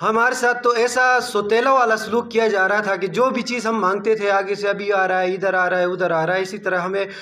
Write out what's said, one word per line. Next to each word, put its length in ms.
हमारे 340
साथ 280
तो 120
ऐसा 440
सोतेला 540
वाला 220
सलूक 360
किया 160
जा 180
रहा 160
था 140
कि 120
जो 240
भी 100
चीज़ 260
हम 80
मांगते 400
थे, 140
आगे 260
से 120
अभी 220
आ 160
रहा 140
है, 140
इधर 220
आ 120
रहा 120
है, 80
उधर 240
आ 120
रहा 120
है, 60
इसी 160
तरह 240
हमें 280